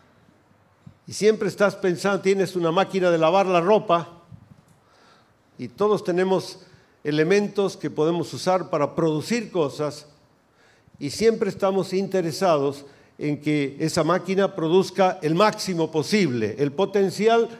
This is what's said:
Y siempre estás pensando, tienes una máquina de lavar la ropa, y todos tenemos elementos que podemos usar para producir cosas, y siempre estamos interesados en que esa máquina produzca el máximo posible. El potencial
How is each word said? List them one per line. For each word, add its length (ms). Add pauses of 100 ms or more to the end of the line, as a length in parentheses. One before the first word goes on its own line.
(1080)
Y 80
siempre 340
estás 260
pensando, 460
tienes 340
una 160
máquina 400
de 80
lavar 280
la 140
ropa, 580 (1400)
y 100
todos 360
tenemos 560 (420)
elementos 760
que 140
podemos 420
usar 380
para 240
producir 560
cosas, 560 (920)
y 100
siempre 380
estamos 460
interesados 880 (340)
en 220
que 400
esa 240
máquina 500
produzca 640
el 140
máximo 560
posible. 680
El 140
potencial 760 (120)